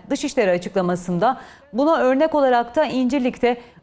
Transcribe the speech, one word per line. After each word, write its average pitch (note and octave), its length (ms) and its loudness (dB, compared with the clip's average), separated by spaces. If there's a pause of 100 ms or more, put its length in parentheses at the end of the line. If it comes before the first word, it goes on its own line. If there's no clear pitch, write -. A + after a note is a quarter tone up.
dışişleri C4 420 0
açıklamasında F3+ 840 -2 (360)
buna C#4+ 240 2
örnek C4 380 2
olarak B3 400 2
da D4+ 100 2
İncirlik'te B3 720 -2 (260)